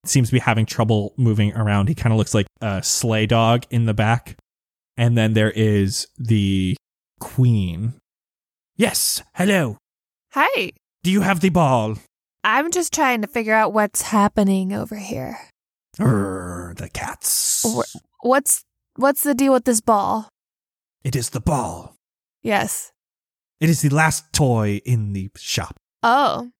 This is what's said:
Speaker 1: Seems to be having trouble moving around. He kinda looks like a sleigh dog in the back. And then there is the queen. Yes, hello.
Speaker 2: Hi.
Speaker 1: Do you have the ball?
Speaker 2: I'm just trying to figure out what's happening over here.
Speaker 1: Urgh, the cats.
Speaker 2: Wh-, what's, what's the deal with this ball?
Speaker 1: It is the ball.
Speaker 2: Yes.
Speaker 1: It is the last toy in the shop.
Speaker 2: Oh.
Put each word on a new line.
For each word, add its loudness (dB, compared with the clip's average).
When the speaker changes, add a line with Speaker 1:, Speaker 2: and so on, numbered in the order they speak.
Speaker 1:
Seems 2
to 0
be 4
having 2
trouble 0
moving 2
around. 0
He 0
kinda 0
looks 0
like 2
a -4
sleigh -2
dog 2
in 0
the 0
back. -2
And 2
then 2
there 2
is 0
the 0
queen. 0
Yes, -2
hello. 0
Speaker 2:
Hi. -2
Speaker 1:
Do 2
you 4
have 0
the 4
ball? 2
Speaker 2:
I'm 0
just -4
trying 0
to -6
figure -4
out 2
what's 0
happening 2
over -8
here. -10
Speaker 1:
Urgh, -2
the -12
cats. -4
Speaker 2:
Wh-, -4
what's, 2
what's 0
the 2
deal 4
with 2
this 2
ball? 0
Speaker 1:
It -4
is -4
the -6
ball. -2
Speaker 2:
Yes. -4
Speaker 1:
It 2
is 2
the 2
last 0
toy 2
in -2
the -6
shop. -8
Speaker 2:
Oh. 2